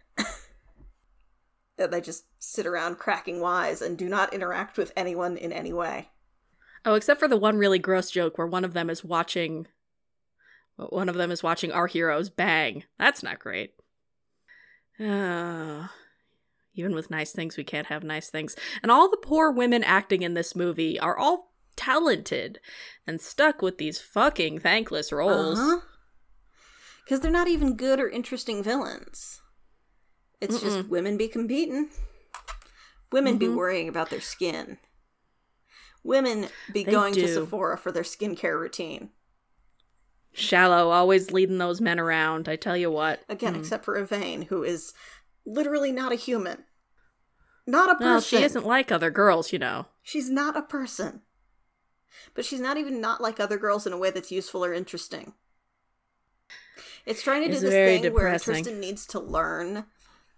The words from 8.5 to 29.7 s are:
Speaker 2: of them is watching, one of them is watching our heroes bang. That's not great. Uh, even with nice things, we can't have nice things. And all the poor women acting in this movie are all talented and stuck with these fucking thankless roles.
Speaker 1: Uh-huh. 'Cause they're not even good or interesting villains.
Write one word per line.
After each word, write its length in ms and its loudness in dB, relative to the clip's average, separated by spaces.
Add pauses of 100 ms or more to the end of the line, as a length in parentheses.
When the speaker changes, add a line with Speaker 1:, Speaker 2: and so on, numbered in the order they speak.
Speaker 2:
of 80 -8
them 160 -2
is 120 -6
watching, 640 -2 (1120)
one 320 -4
of 60 -4
them 160 0
is 120 -6
watching 300 -2
our 140 2
heroes 420 0
bang. 560 0 (140)
That's 240 2
not 160 -8
great. 340 -8 (1300)
Uh, 880 -4 (840)
even 200 -4
with 160 -6
nice 220 -4
things, 240 -6
we 80 -8
can't 220 -6
have 180 -8
nice 240 -8
things. 280 -8 (260)
And 100 4
all 160 10
the 80 2
poor 340 4
women 320 4
acting 400 4
in 120 -2
this 200 -2
movie 460 0
are 160 0
all 380 2 (220)
talented 840 0 (460)
and 140 -6
stuck 420 2
with 160 0
these 240 -6
fucking 580 0
thankless 520 0
roles. 460 2
Speaker 1:
Uh-huh. 220 2 (1300)
'Cause 120 0
they're 100 0
not 180 4
even 280 2
good 220 2
or 100 0
interesting 540 -6
villains. 800 -6 (1000)